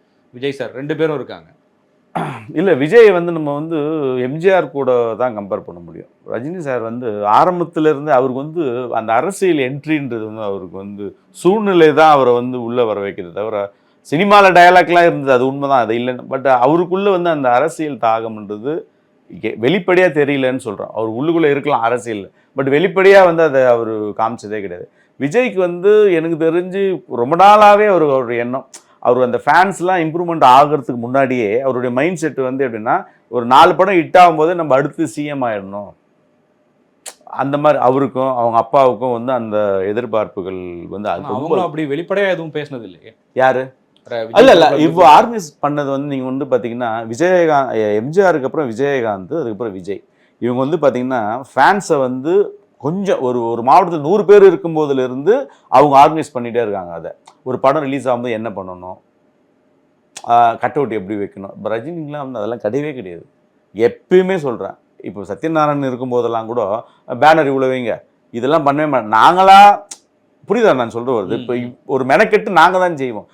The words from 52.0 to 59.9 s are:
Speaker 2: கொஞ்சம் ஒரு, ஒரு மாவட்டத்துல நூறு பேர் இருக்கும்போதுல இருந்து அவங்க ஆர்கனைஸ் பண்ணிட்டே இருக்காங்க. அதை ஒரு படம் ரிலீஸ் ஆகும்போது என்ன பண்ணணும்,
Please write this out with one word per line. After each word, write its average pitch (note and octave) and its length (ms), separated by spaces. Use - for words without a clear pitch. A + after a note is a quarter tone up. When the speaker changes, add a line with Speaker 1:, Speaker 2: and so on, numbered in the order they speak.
Speaker 2:
கொஞ்சம் F3+ 420
ஒரு, B2 240
ஒரு A#2 180
மாவட்டத்துல E3 380
நூறு E3+ 240
பேர் G3+ 180
இருக்கும்போதுல D#3 640
இருந்து C#3 300
அவங்க C#3 280
ஆர்கனைஸ் D#3 380
பண்ணிட்டே A#2+ 280
இருக்காங்க. F#2+ 300
அதை E2 180
ஒரு B2+ 160
படம் C#3+ 240
ரிலீஸ் C3+ 260
ஆகும்போது A#2+ 220
என்ன A2+ 200
பண்ணணும், F#2 480